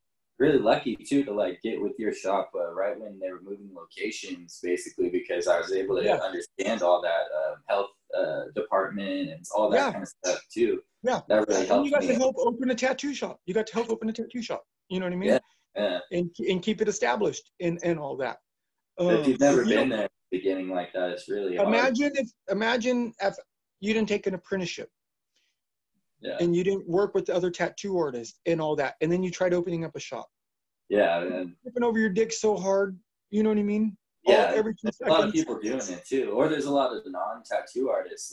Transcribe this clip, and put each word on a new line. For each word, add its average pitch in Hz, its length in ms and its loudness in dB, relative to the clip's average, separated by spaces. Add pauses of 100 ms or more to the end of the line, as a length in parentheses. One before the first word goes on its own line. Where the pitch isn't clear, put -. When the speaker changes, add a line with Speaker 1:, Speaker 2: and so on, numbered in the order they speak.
(380)
Speaker 1:
really 135 220 6
lucky, 113 340 2
too, 139 300 0
to, 104 80 -6
like, 101 280 -2
get 113 220 -4
with - 160 -4
your 107 160 -2
shop, 98 400 -2
uh, 87 180 -4
right 98 280 -2
when 101 180 -14
they 92 140 -6
were 87 100 -14
moving 101 320 -14
locations, 90 880 -10
basically, 87 480 -2
because 87 380 -2
I 87 100 4
was 95 140 -4
able 95 240 0
to 90 80 0
Speaker 2:
Yeah. - 140 4
Speaker 1:
understand 95 640 -4
all 87 200 4
that, 82 340 0
uh, - 200 -2 (120)
health, 101 220 0 (260)
uh, 90 280 -2 (100)
department 98 760 -2
and - 140 -14 (120)
all 214 140 2
that - 80 4
Speaker 2:
Yeah. 269 120 2
Speaker 1:
kind 98 140 -8
of - 40 -12
stuff, - 320 -4 (140)
too. 110 300 0 (180)
Speaker 2:
Yeah. 240 240 0
Speaker 1:
That 107 220 4
really 98 140 4
Speaker 2:
And 190 60 -2
Speaker 1:
helped 269 180 6
Speaker 2:
you 277 40 -2
got 285 120 4
Speaker 1:
me. 277 40 0
Speaker 2:
to 254 80 2
help 262 240 2
open 247 320 0
a 247 60 0
tattoo 269 360 -2
shop. - 320 -8
You 185 100 -6
got 220 120 0
to - 80 -14
help 220 160 -2
open 220 180 -2
a 220 40 -2
tattoo 226 280 -8
shop. - 240 -8 (240)
You 185 120 -4
know 185 60 -4
what 180 80 -2
I - 20 -4
mean? 190 140 0
Speaker 1:
Yeah, - 80 4 (360)
yeah. - 260 -2 (120)
Speaker 2:
And, 175 180 -2 (180)
and 185 140 0
keep 214 180 -2
it 208 60 2
established 202 720 -2
and, 170 240 -2
and 170 160 0
all 139 200 -8
that. 127 200 -4 (580)
Speaker 1:
But 175 180 2
if 127 100 2
Speaker 2:
Um, 135 60 6
Speaker 1:
you've 123 100 0
never 135 220 6
Speaker 2:
if 110 60 2
you 110 80 4
Speaker 1:
been 123 120 4
Speaker 2:
don't 117 100 0
Speaker 1:
there 104 60 0
at - 80 -6 (180)
the 92 80 -2
beginning 95 300 -2
like 90 240 -4
that, 90 180 -2
it's 90 160 -8
really 98 300 -2
hard. 202 120 2
Speaker 2:
Imagine 254 480 2
if, 262 120 -2 (220)
imagine 233 720 0
if 196 120 0 (460)
you 214 140 0
didn't 220 160 2
take 202 160 -2
an 185 80 0
apprenticeship 180 560 -6 (1300)
Speaker 1:
Yeah. - 180 -8
Speaker 2:
and 175 160 2
you 175 80 4
didn't 196 240 0
work 190 280 2
with 185 100 2
the 180 100 -2
other 180 160 2
tattoo 185 480 -4
artists 123 460 -4
and 165 160 2
all 151 160 0
that, 135 240 -2
and 160 100 2
then 180 120 2
you 180 80 -2
tried 175 240 2
opening 170 320 -2
up 147 100 -12
a 139 40 -8
shop. - 280 -10 (640)
Speaker 1:
Yeah, 87 320 4
Speaker 2:
You're 92 100 -4
Speaker 1:
and 90 300 -8
Speaker 2:
tripping 240 200 -4
over 226 160 2
your 220 120 2
dick 220 200 2
so 214 280 0
hard, 196 400 0 (320)
you 208 120 2
know 220 60 4
what 214 100 2
I 208 40 2
mean? 208 340 0 (300)
All, - 80 10
Speaker 1:
Yeah, - 200 6
Speaker 2:
every 220 200 0
two - 80 -12
Speaker 1:
there's - 180 -4
a - 60 -8
lot 160 180 6
of 214 60 0
Speaker 2:
seconds. 156 140 2
Speaker 1:
people 120 160 -4
doing 110 380 -4
it, - 60 -18
too. 120 280 -2
Or 135 180 4
there's 143 160 -2
a 143 40 -4
lot 131 240 2
of 104 120 -8
non-tattoo 104 800 -6
artists 90 440 -4